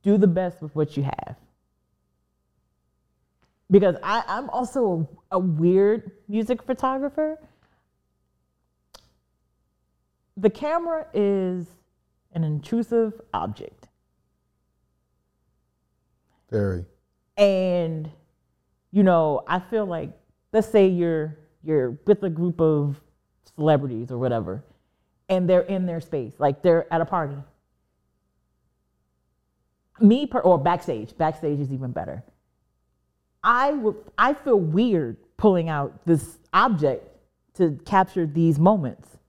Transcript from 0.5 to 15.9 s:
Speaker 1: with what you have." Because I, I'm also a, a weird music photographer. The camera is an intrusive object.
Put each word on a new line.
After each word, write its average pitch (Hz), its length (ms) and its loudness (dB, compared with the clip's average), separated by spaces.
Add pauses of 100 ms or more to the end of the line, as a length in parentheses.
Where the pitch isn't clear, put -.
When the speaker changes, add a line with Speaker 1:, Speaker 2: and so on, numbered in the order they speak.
Speaker 1:
with 151 140 -14
what 151 200 -2
you 143 80 -2
have." - 320 -8 (2250)
Because 185 320 6
I, 214 240 -2
I'm 240 240 -8
also 214 580 -2 (220)
a, - 60 -2
a - 20 2
weird 185 720 2 (160)
music 220 340 -4
photographer. 277 800 -4 (3000)
The 202 120 2
camera 320 640 -4
is 190 540 -2 (680)
an 165 100 -2
intrusive 220 680 -2 (200)
object. - 540 -10 (2500)